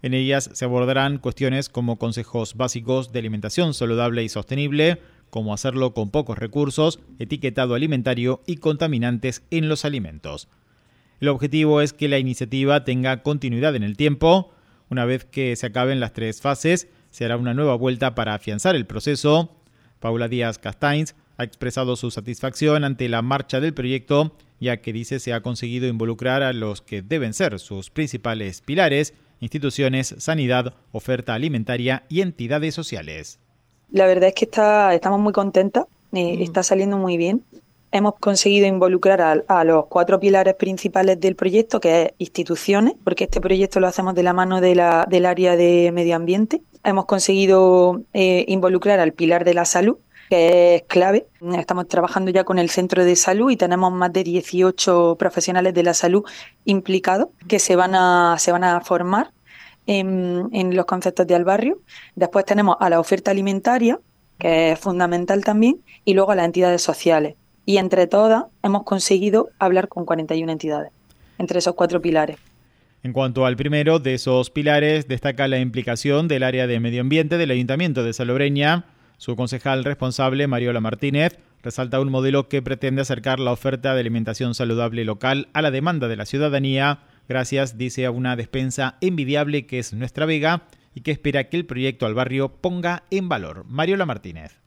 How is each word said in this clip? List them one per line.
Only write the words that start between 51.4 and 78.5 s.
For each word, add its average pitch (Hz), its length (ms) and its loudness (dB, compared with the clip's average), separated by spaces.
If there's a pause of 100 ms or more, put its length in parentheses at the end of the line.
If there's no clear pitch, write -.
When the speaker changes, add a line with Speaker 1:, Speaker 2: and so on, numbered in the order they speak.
Speaker 2:
Estamos 175 300 -2
trabajando 185 460 -2
ya 185 100 4
con 185 160 0
el 175 120 2
centro 180 340 2
de 180 100 6
salud 196 360 2
y 240 60 2
tenemos 180 360 2
más 180 200 0
de 185 120 0
dieciocho 175 920 2
profesionales 180 540 0
de 175 120 2
la 170 100 2
salud 185 300 2 (400)
implicados 190 640 0 (200)
que 202 120 2
se 185 160 4
van 185 180 2
a, 180 440 6
se - 120 0
van 175 140 2
a 175 160 4
formar 180 500 0 (560)
en, 190 680 -2
en 185 220 0
los 185 100 2
conceptos 180 440 0
de 175 80 4
Al 175 80 2
Barrio. 208 340 0 (380)
Después 190 280 0
tenemos 202 360 2
a 180 100 2
la 165 80 4
oferta 185 320 0
alimentaria, 196 720 0 (380)
que 165 340 2
es 160 80 -2
fundamental 180 640 0
también, 226 340 4 (260)
y 196 100 4
luego 196 180 4
a - 20 4
las 175 120 2
entidades 175 360 2
sociales. 156 540 2 (320)
Y 196 100 4
entre 185 280 4
todas 220 380 4 (180)
hemos 202 220 0
conseguido 196 640 2 (100)
hablar 185 300 2
con 175 160 -8
cuarenta 160 320 -2
y 160 80 -2
una 160 80 -4
entidades, 151 400 -6 (440)
entre 175 220 -2
esos 175 160 0
cuatro 175 260 0
pilares. 156 360 0 (640)
Speaker 1:
En 127 100 -8
cuanto 131 320 -2
al 127 120 0
primero 147 420 0
de 131 160 -2
esos 127 360 0
pilares, 147 580 0
destaca 131 400 -2
la 135 100 0
implicación 127 720 -2
del 135 160 0
área 127 240 0
de 120 100 0
medio 117 220 -2
ambiente 151 380 0
del 160 120 0
Ayuntamiento 127 540 -2
de 117 80 -4
Salobreña. 143 720 0 (320)